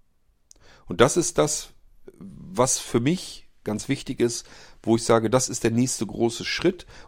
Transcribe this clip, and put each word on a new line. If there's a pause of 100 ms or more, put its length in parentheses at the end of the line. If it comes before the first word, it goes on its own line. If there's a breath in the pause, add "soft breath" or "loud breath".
(880 soft breath)
Und
das
ist
das, (480)
was
für
mich (160)
ganz
wichtig
ist, (360 loud breath)
wo
ich
sage,
das
ist
der
nächste
große
Schritt. (220 loud breath)